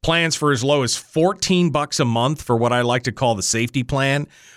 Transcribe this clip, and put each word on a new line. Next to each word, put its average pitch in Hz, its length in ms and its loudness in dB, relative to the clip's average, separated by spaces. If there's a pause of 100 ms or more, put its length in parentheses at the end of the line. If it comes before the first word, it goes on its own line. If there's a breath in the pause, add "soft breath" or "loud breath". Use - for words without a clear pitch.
Plans 165 320 0
for 147 160 0
as 123 140 0
low 143 180 2
as 117 140 -2
fourteen 175 720 0
bucks 147 280 -4
a 143 60 2
month 120 360 0
for 120 160 0
what 117 160 2
I 123 80 2
like 120 220 0
to 117 100 -4
call 117 220 0
the 95 60 -6
safety 120 420 -2
plan, 139 440 -2 (300 loud breath)